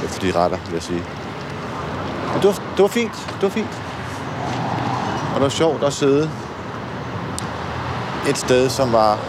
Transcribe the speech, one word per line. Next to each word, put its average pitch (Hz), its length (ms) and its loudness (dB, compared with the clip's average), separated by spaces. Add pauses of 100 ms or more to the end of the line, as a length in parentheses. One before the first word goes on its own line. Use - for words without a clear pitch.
efter - 160 -6
de 90 180 0
retter, 90 280 4
vil 90 60 -6
jeg 82 100 -2
sige. 87 200 -4 (1300)
Men 131 100 0
det - 20 2
var, 202 80 8
det - 300 0
var 202 60 6
fint. 233 240 0
Det - 300 -6
var 196 60 4
fint. - 340 -2 (1500)
Og - 60 -2
det 120 80 2
var 139 60 4
sjovt 139 360 2
at 143 80 2
sidde 147 380 4 (2000)
et 143 100 2
sted, 127 320 6
som 127 220 2
var 107 260 6 (100)